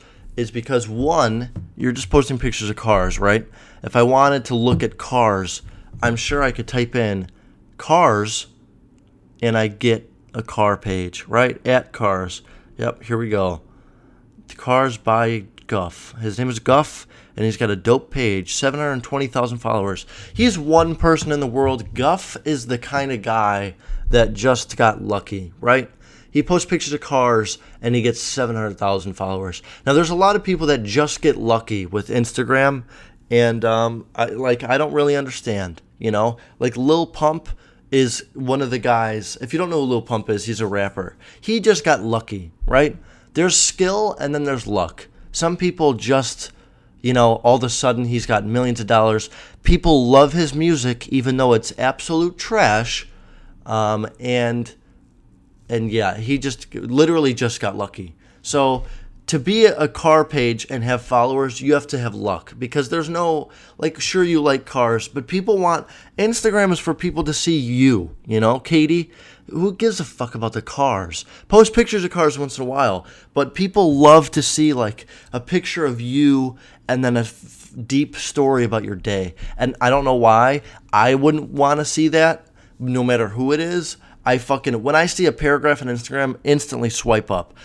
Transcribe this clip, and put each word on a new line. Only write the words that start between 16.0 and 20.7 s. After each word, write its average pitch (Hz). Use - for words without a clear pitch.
His 107
name 127
is 117
Guff. 139
And 107
he's 110
got 113
a 101
dope 117
page, 101
seven 139
hundred 139
twenty 139
thousand 120
followers. 101
He's 214
one 160